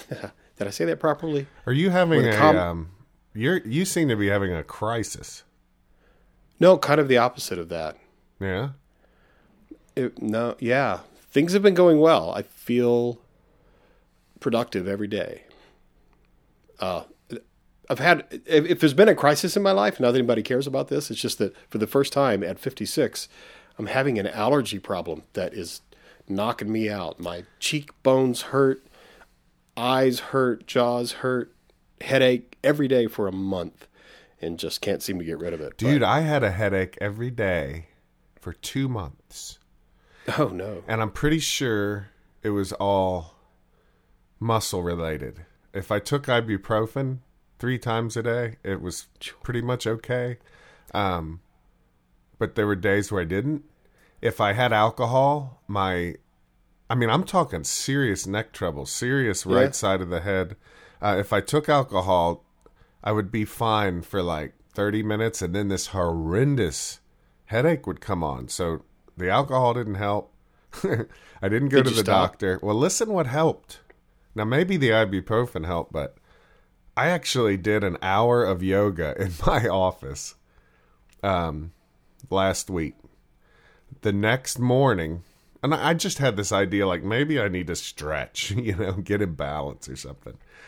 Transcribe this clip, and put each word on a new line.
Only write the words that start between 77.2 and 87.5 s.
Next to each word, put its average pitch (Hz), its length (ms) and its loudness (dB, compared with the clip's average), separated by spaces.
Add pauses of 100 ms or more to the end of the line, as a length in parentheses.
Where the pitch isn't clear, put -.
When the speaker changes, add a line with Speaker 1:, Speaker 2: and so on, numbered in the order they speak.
Speaker 2:
did 104 300 0
an 87 160 -2
hour 120 420 4
of 92 180 0
yoga 95 600 2
in 95 180 -2
<laughs> - 80 0
my 123 220 2
office, 90 680 -2 (880)
um, 85 480 -2 (580)
last 95 400 0
week. 85 260 -4 (1080)
The 107 100 0
next 110 480 0
morning, 120 640 2 (400)
and 135 100 0
I, 151 160 0
I 170 40 4
just 165 240 -4
had 131 180 0
this 98 160 -4
idea, 98 340 2
like, 90 180 -2
maybe 139 360 0
I 104 80 0
need 90 200 -4